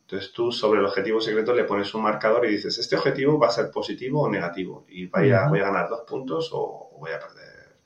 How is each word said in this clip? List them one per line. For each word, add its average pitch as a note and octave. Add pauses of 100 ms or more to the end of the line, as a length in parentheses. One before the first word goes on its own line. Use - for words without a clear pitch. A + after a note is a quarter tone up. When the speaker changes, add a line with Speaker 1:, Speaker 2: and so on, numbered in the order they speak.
Speaker 1:
Entonces -
tú A#2+
sobre G#2
el G2
objetivo G#2+
secreto A2
le A2
pones G2+
un A2
marcador A2
y G#2+
dices, -
"Este -
objetivo C3+
va A#2
a -
ser G#2+
positivo B2
o A#2+
negativo, F2+
y F2+
vaya, F#2+
Speaker 2:
Ujú. D3+
Speaker 1:
voy G2+
a G2
ganar G2
dos A2+
puntos C3
o -
voy D#2+
a D2+
perder -